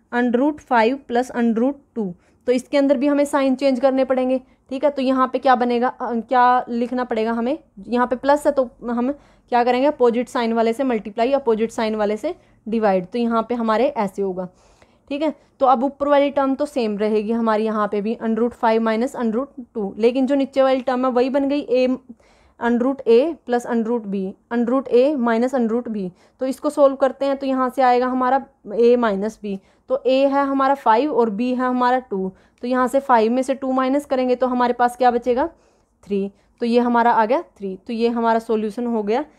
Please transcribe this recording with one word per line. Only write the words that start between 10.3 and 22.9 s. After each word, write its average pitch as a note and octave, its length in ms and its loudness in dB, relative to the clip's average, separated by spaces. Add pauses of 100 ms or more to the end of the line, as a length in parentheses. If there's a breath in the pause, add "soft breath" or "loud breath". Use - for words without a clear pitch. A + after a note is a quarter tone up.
वाले A3+ 200 0
से B3 120 -4
मल्टीप्लाई, A#3 480 -2
अपोजिट A3+ 380 0
साइन A3 240 -4
वाले G#3+ 220 -2
से D4+ 180 -6 (340 soft breath)
डिवाइड। G3+ 380 0
तो A#3 120 -8
यहाँ A#3 300 -2
पे A#3+ 60 -4
हमारे A3+ 320 0
ऐसे G3 360 -6
होगा। F#3 260 -6 (600 soft breath)
ठीक C#4+ 140 -6
है, D#4 120 -2 (260 soft breath)
तो C4+ 60 2
अब B3 180 4
ऊपर C#4 240 -4
वाली C#4+ 220 4
टर्म C4+ 240 0
तो D4 120 -2
सेम A3 320 -4
रहेगी G#3+ 340 -2
हमारी, A3+ 320 0
यहाँ G#3+ 240 -2
पे G#3 120 -4
भी A3+ 220 -4
under A3+ 160 -2
root A#3 160 0
five A3+ 260 2
minus A3+ 340 -2
under A3+ 200 -2
root C4 300 -8 (140)
two, G3+ 200 -6
लेकिन A#3+ 280 2
जो C#4 80 0
नीचे C4+ 280 0
वाली C4 180 2
टर्म B3+ 260 -2
है B3+ 60 0
वही B3 180 2
बन C#4 180 0
गई, C#4+ 240 -2
A B3+ 180 2 (720 soft breath)
under A#3 220 0
root C4+ 220 -2